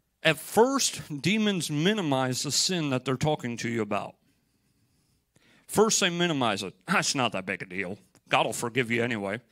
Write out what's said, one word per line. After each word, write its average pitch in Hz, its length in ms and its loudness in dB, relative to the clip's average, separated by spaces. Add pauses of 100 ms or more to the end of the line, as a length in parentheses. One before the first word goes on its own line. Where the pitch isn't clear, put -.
(240)
At 160 160 4
first, 226 840 0
demons 196 480 0
minimize 147 760 0
the 147 80 -4
sin 165 380 0
that 127 160 -2
they're 135 120 0
talking 147 400 -2
to 120 120 -6
you 117 120 -2
about. 104 340 -4 (1500)
First, 208 320 4
they 190 100 4
minimize 139 540 2
it. 90 100 -8 (140)
"Ah, 185 120 2
it's - 140 0
not 123 200 0
that 95 120 -6
big 95 160 -6
a - 40 -10
deal. 92 340 -6 (300)
God 143 160 4
will 113 80 -4
forgive 117 360 -2
you 117 140 0
anyway." 110 380 -4 (100)